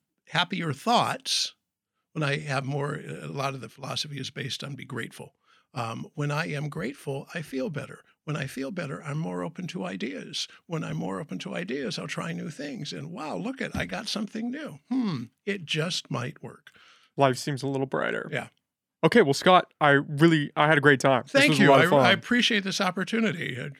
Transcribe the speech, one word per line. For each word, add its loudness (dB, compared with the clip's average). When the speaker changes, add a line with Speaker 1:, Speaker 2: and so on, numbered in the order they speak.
Speaker 1:
happier 0
thoughts, 0
when -4
I 0
have -4
more, -4
a -12
lot -4
of -12
the -12
philosophy -8
is -10
based -8
on -10
be -14
grateful. -12
Um, -8
when -4
I -4
am -6
grateful, -10
I -8
feel -6
better. -10
When -6
I -6
feel -10
better, -10
I'm -8
more -6
open -10
to -8
ideas. -8
When -6
I'm -6
more -6
open -10
to -10
ideas, -6
I'll -8
try -6
new -8
things. -10
And -12
wow, -8
look -6
at, -8
I -4
got -8
something -6
new. -12
Hmm, -2
it -8
just -4
might -6
work. -18
Speaker 2:
Life 4
seems -4
a -2
little -2
brighter. -2
Speaker 1:
Yeah. -6
Speaker 2:
Okay, 8
well, 6
Scott, 6
I 8
really, 4
I 6
had 6
a 2
great 8
time. 4
This -20
Speaker 1:
Thank 6
Speaker 2:
was 4
a 6
Speaker 1:
you. 10
Speaker 2:
lot 10
Speaker 1:
I, 8
Speaker 2:
of 4
fun. 8
Speaker 1:
I 8
appreciate 2
this -4
opportunity, -2
uh, -10